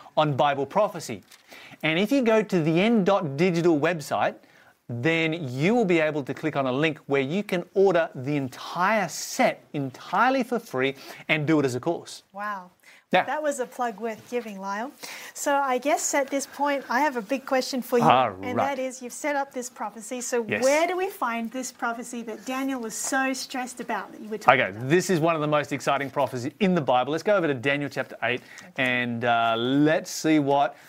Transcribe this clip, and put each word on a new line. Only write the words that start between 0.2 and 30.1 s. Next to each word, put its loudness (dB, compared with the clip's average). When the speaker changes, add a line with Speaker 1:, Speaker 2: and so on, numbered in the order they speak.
Speaker 1:
Bible 2
prophecy. -2
And 2
if 2
you 4
go 4
to 2
the 4
N 4
dot 2
digital 4
website, 0
then 0
you 2
will 4
be 4
able 0
to -6
click -4
on 0
a 0
link 0
where 4
you -2
can -4
order 4
the -2
entire -2
set -2
entirely 0
for -2
free -2
and 2
do 4
it 2
as 0
a -2
course. -6
Speaker 2:
Wow. -8
Speaker 1:
Yeah. 4
Speaker 2:
That -2
was -4
a -2
plug -6
worth -10
giving, -8
Lyle. -6
So 0
I 0
guess 0
at 2
this -2
point, -2
I 2
have 0
a -4
big -4
question -2
for 0
you, 4
Speaker 1:
All 6
Speaker 2:
and -4
Speaker 1:
right. 2
Speaker 2:
that -8
is, -6
you've -12
set -4
up -4
this -8
prophecy. -10
So -2
Speaker 1:
Yes. 0
Speaker 2:
where 4
do -2
we -2
find -4
this -8
prophecy -8
that -12
Daniel -4
was -8
so 0
stressed -8
about -6
that -16
you -14
were -6
talking 2
Speaker 1:
Okay, 0
Speaker 2:
about? -8
Speaker 1:
this 0
is 2
one 2
of -2
the -2
most -2
exciting -2
prophecies -4
in 2
the 0
Bible. 2
Let's -4
go 4
over 0
to 2
Daniel -2
chapter -8
eight -2
Speaker 2:
Okay. -20
Speaker 1:
and, 0
uh, 2
let's 2